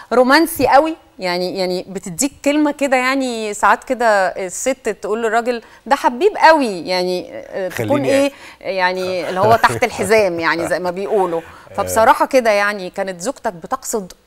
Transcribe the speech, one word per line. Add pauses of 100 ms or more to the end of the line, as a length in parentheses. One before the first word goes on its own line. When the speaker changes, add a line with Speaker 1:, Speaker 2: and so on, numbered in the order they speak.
(140)
Speaker 1:
رومانسي
قوي؟ (240)
يعني،
يعني
بتديك (140)
كلمة
كده،
يعني
ساعات
كده
الست (120)
تقول
للراجل: (240)
"ده
حبيب
قوي"،
يعني،
آه،
تكون
Speaker 2:
خليني
Speaker 1:
إيه، (300)
يعني
اللي
هو
تحت
الحزام،
يعني
زي
ما
بيقولوا. (180)
Speaker 2:
<laughs>
Speaker 1:
فبصراحة
كده
يعني
كانت
زوجتك
بتقصد (140)